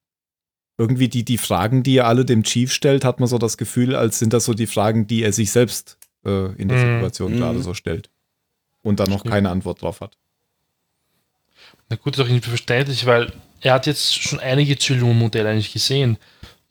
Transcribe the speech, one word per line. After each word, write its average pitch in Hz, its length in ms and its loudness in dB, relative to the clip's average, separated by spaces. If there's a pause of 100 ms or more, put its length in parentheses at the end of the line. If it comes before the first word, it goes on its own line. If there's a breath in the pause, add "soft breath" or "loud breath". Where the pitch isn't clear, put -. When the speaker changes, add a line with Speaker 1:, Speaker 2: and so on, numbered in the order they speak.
(760)
Speaker 1:
irgendwie 123 300 2
die, 117 160 -2
die 117 140 -2
Fragen, 107 460 0
die 131 140 4
er 120 100 4
alle 123 180 4
dem 113 180 4
Chief 123 300 0
stellt, 139 320 2
hat 123 140 0
man 123 100 2
so 123 80 0
das 113 200 -2
Gefühl, 123 380 -2
als 120 240 0
sind 113 140 2
das 117 120 2
so 120 80 0
die 107 140 -2
Fragen, 110 400 0
die 113 160 -2
er 107 80 0
sich 104 200 -2
selbst, - 460 -2 (280)
äh, 95 300 -2
in 95 120 -4
der 127 100 2
Speaker 2:
Mhm. 120 180 2
Speaker 1:
Situation 95 380 -4
Speaker 3:
Mhm. 117 40 0
Speaker 1:
gerade - 240 -2
so 87 120 -6
stellt. - 360 -6 (720)
Und 104 180 0
dann 98 100 2
noch 98 100 0
Speaker 2:
Stimmt. 110 140 -4
Speaker 1:
keine 101 180 2
Antwort 90 300 -6
drauf 85 200 -6
hat. - 160 -18 (1700 soft breath)
Speaker 2:
Na 117 60 -6
gut, 135 200 -6
ist 131 60 -2
auch 123 60 0
irgendwie 120 220 0
verständlich, 123 560 -2
weil 120 260 2 (300)
er 131 120 4
hat 131 120 2
jetzt - 360 -2
schon - 180 -6
einige 139 380 0
Zylon-Modelle 117 720 2
eigentlich 107 240 0
gesehen. 127 440 0 (540 loud breath)